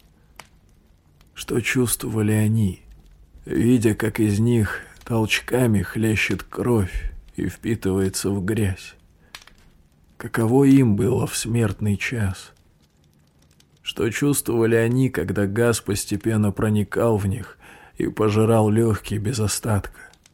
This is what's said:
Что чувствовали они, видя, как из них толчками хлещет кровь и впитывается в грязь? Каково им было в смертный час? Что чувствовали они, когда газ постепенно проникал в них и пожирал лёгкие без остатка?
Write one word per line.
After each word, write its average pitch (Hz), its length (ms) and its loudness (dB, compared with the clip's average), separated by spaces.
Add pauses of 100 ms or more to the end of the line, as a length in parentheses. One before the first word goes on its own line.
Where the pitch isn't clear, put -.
(1300)
Что - 260 -4
чувствовали 113 720 0
они, 107 500 0 (600)
видя, 113 500 2
как 107 260 -4
из 104 180 2
них 113 420 0 (240)
толчками 113 800 0
хлещет 104 600 -2
кровь - 680 -2 (220)
и 90 140 -4
впитывается 95 840 -2
в 101 140 -2
грязь? 101 500 -4 (1200)
Каково 120 460 2
им 135 300 6
было 113 320 0
в - 100 -8
смертный 107 600 -2
час? 98 560 -6 (1300)
Что - 300 -4
чувствовали 117 680 0
они, 123 340 2
когда 101 360 -2
газ 113 340 0
постепенно 104 720 -2
проникал 107 640 0
в 101 100 -2
них 98 320 -6 (380)
и - 100 -2
пожирал 107 640 2
лёгкие 107 480 0
без 110 220 -4
остатка? 107 580 -2 (360)